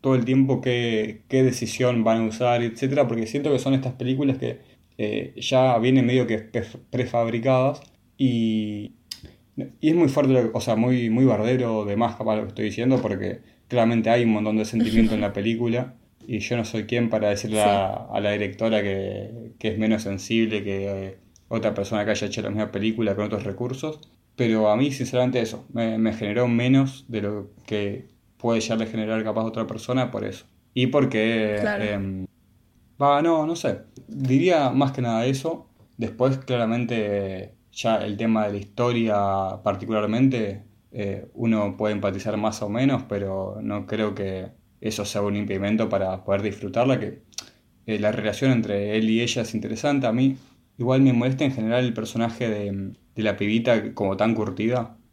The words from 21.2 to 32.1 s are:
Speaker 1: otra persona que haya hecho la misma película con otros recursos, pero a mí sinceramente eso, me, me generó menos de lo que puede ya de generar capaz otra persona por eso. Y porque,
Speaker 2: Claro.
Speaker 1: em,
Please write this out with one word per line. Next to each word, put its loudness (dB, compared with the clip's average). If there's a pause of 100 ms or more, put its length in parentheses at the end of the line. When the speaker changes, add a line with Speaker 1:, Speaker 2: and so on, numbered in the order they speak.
Speaker 1:
otra -2
persona -2
que 0
haya -2
hecho -6
la -6
misma -4
película -2
con -2
otros -4
recursos, -8 (360)
pero 2
a 4
mí 2
sinceramente 0
eso, -6
me, -2
me 2
generó 0
menos 2
de -4
lo -4 (160)
que -4 (300)
puede 0
ya -2
de -2
generar -2
capaz -2
otra -4
persona -4
por -6
eso. -10 (260)
Y 2
porque, 2
Speaker 2:
Claro. -2
Speaker 1:
em, -4 (760)